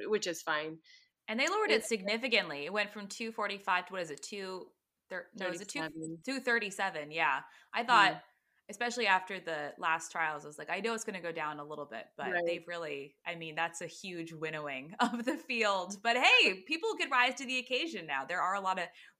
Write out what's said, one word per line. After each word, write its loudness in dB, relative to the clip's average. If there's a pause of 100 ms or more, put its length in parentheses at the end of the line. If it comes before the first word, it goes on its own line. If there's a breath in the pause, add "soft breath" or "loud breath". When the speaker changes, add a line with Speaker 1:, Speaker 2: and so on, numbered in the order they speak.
Speaker 1:
which 2
is -4
fine. -2 (500 soft breath)
Speaker 2:
And -2
they 4
lowered 2
it 6
Speaker 1:
It's 2
Speaker 2:
significantly. 0
It -6
went 0
from -10
two -8
forty-five 0
to, -12
what -2
is -4
it, -10
two -8 (420)
thir-, -8 (120)
no, -2
is -4
it -14
two, -4
Speaker 1:
Thirty-seven. -6
Speaker 2:
two -2
thirty-seven? 0
Yeah. 2 (340 soft breath)
I 0
Speaker 1:
Mm-hmm. -2
Speaker 2:
thought, 8 (480)
especially 0
after 4
the -4
last 0
trials, -2
I -12
was -14
like, -10
"I -2
know 0
it's -4
gonna -6
go -6
down -4
a -8
little -8
bit," -10 (120)
but -2
Speaker 1:
Right. 0
Speaker 2:
they've -2
really, -6 (100)
I -4
mean, -8
that's -2
a -6
huge -8
winnowing -6
<laughs> -18
of 2
the 0
field. 2
But 4
hey, 6
people 0
could 0
rise 6
to -8
the -2
occasion -4
now. -2
There 0
are 2
a -2
lot 2
of 0 (340 loud breath)